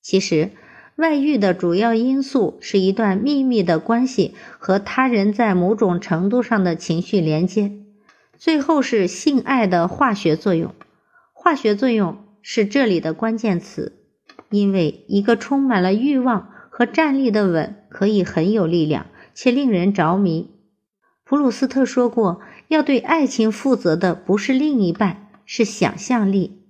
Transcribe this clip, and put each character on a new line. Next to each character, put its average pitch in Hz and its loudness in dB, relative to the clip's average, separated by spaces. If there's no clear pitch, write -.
其 - -2
实， 170 0
外 311 0
遇 277 0
的 196 2
主 175 -2
要 226 2
因 262 0
素 262 -2
是 - 0
一 190 2
段 202 0
秘 277 0
密 240 2
的 165 2
关 233 0
系 - -2
和 190 0
他 262 0
人 214 2
在 202 0
某 180 2
种 185 0
程 175 -2
度 240 0
上 214 0
的 170 0
情 165 -4
绪 202 0
连 156 0
接， 202 -2
最 311 0
后 285 0
是 208 0
性 277 0
爱 247 0
的 175 2
化 240 0
学 156 0
作 185 0
用。 165 -2
化 330 0
学 214 0
作 247 0
用 208 0
是 - -2
这 254 0
里 180 0
的 160 -4
关 226 -4
键 208 -2
词， - -10
因 202 2
为 175 -2
一 202 2
个 233 2
充 277 -2
满 247 2
了 185 2
欲 262 0
望 240 -2
和 240 0
战 285 0
力 254 0
的 208 2
吻 165 -2
可 - -2
以 208 2
很 175 0
有 196 2
力 165 2
量， 143 -2
且 - 0
令 262 0
人 190 2
着 175 0
迷。 170 -2
普 269 -2
鲁 285 2
斯 262 -2
特 262 0
说 247 0
过， 202 0
要 311 2
对 269 2
爱 302 0
情 220 0
负 247 0
责 165 0
的 175 0
不 - -2
是 233 -2
另 269 2
一 175 0
半， - -4
是 - -2
想 - -4
象 220 0
力。 190 -2